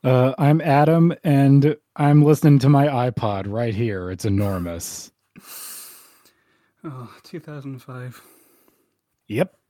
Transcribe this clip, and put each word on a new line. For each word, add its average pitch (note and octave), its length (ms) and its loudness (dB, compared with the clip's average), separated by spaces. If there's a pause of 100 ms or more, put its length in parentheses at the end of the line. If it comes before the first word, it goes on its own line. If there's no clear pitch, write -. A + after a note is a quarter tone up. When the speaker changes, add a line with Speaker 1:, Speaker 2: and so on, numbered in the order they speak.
Speaker 1:
Uh, B2+ 340 2
I'm D3+ 220 2
Adam, D#3+ 520 2 (120)
and C#3 520 4 (200)
I'm D3 280 4
listening D3 360 4
to C3 80 2
my C#3+ 180 4 (240)
iPod G2+ 420 -6
right A2+ 220 -6
here. F#2+ 380 -6
It's F2+ 120 -14
enormous. F#2+ 880 -6 (1700)
Speaker 2:
Oh, C3 280 -16 (120)
two E3+ 160 -18
thousand C#3 420 -16
five. B2+ 400 -18 (1040)
Speaker 1:
Yep. D3+ 300 -6 (140)